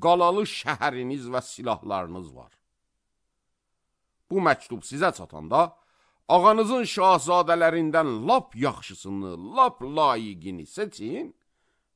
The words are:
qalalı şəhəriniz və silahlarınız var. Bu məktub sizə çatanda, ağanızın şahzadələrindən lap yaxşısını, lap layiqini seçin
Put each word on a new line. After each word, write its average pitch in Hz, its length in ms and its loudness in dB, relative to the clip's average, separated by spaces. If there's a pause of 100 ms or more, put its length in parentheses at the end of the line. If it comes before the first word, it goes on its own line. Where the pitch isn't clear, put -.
qalalı 175 480 4
şəhəriniz 131 800 -6
və 127 140 -4
silahlarınız 92 920 -8
var. 64 160 -20 (1800)
Bu 190 100 -2
məktub 139 400 0
sizə 165 320 -2
çatanda, 90 640 -2 (520)
ağanızın 214 560 4
şahzadələrindən 165 1400 2
lap 160 280 0
yaxşısını, 98 1000 -8
lap - 260 2
layiqini 110 840 -2
seçin 208 680 -10 (600)